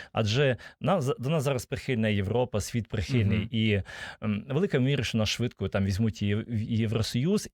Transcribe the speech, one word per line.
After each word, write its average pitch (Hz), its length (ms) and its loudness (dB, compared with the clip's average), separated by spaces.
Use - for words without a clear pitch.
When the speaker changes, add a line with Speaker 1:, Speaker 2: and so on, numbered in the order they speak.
Speaker 1:
Адже 117 440 2
нам 175 200 2
за-, 131 180 0
до 131 100 -4
нас 156 140 2
зараз 127 220 -2
прихильна 110 420 -2
Європа, 107 540 0
світ - 260 -4
прихильний. 107 500 2
Speaker 2:
Мгм. 107 140 -2
Speaker 1:
І, 110 300 2
ем, 104 280 -2
велика 139 300 0
міра, 131 240 2
що - 140 -2
нас 107 120 2
швидко - 380 -2
там 98 180 0
візьмуть 101 360 0
Єв-, 104 260 0
в 113 140 -2
Євросоюз 117 920 0